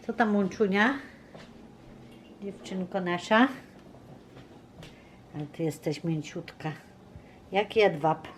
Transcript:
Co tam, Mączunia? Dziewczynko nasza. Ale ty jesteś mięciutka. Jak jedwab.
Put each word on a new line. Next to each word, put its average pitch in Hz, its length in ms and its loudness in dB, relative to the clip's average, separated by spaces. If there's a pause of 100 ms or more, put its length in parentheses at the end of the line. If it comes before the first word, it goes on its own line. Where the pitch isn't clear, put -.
Co 226 60 -4
tam, 220 180 2
Mączunia? 202 680 2 (1400)
Dziewczynko 190 580 -6
nasza. 190 480 4 (1900)
Ale 151 120 -6
ty 139 160 -8
jesteś 156 420 -4
mięciutka. 160 680 -4 (800)
Jak 202 240 2
jedwab. 160 600 4